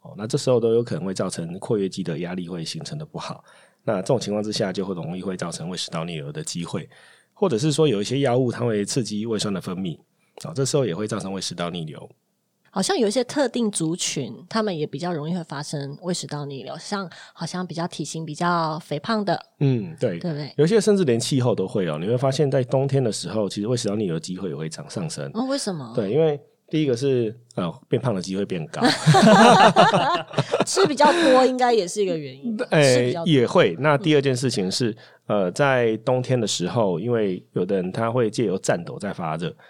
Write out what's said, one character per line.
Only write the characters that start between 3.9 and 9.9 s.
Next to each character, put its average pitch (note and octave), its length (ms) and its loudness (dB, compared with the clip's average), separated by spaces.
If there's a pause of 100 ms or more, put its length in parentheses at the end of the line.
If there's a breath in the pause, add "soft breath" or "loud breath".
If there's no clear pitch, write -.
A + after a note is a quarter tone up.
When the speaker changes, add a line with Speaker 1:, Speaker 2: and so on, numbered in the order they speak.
Speaker 1:
这 F#2 120 -4
种 C3+ 100 2
情 G2+ 140 -6
况 G#2 100 -2
之 G#2+ 120 -4
下 G2+ 180 -2
就 F#2+ 140 -4
会 F#2+ 100 -6
容 E2+ 220 -8
易 F#2 40 -10
会 F#2 140 -6
造 F2 160 -8
成 E2 160 -10
胃 F2+ 80 -8
食 - 140 -8
道 E2 160 -6
逆 F2 100 -8
流 D2 160 -10
的 D#2 100 -10
机 E2+ 220 -8
会。 D#2+ 240 -8 (440 soft breath)
或 - 160 -2
者 B2+ 100 2
是 D3+ 140 2
说 D#3 160 4
有 G#2 140 2
一 - 20 -4
些 B2+ 160 -2
药 B2+ 180 2
物 B2+ 140 2
它 A#2+ 140 -4
会 G#2 180 0
刺 B2 180 -2
激 G#2+ 240 -4
胃 A2 140 -2
酸 G#2 140 -2
的 F2+ 80 -4
分 F#2+ 120 -8
泌， F2 240 -6 (460)